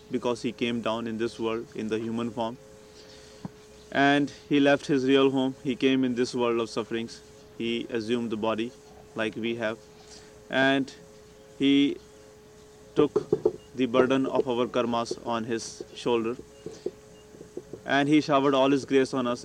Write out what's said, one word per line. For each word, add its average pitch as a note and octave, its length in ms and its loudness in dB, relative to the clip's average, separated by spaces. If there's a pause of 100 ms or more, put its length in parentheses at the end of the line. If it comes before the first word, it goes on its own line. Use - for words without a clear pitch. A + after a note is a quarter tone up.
(140)
because A#2+ 320 -4
he A#2+ 60 -4 (100)
came A#2+ 240 0
down A2+ 240 -4
in A2 140 -6
this A#2 100 -4 (140)
world A2+ 180 -4 (160)
in A2 100 -6
the A2 120 0
human A#2 340 -4
form, A#2 180 -4 (1500)
and C#3+ 280 4 (200)
he C#3+ 160 6
left C#3+ 240 4
his C3+ 180 2
real C#3 260 6
home, C3 160 0 (160)
he B2+ 160 -2
came C3 240 4
in B2 120 -2
this B2 120 0 (120)
world A#2 200 2
of A2 60 -6
sufferings, A#2 480 -6 (420)
he A2+ 80 -4 (320)
assumed A#2 360 -2
the G#2+ 100 -6
body A2 200 0 (560)
like A2 220 -4
we A#2 160 -2
have, A2+ 180 -2 (840)
and C3+ 320 2 (680)
he C#3 140 4 (1200)
took D3 240 2 (640)
the C3 60 4 (100)
burden C3 280 4 (140)
of C3 140 -2
our A#2+ 120 0 (120)
karmas A#2 340 -2 (240)
on A2 140 -4
his A2+ 180 -4 (280)
shoulder, A#2 380 0 (1500)
and C#3 280 0
he D#3 60 6 (100)
showered C#3 320 4
all C3+ 160 4
his A#2+ 160 -6
grace C3 260 4
on A#2+ 140 -2
us, B2 120 -8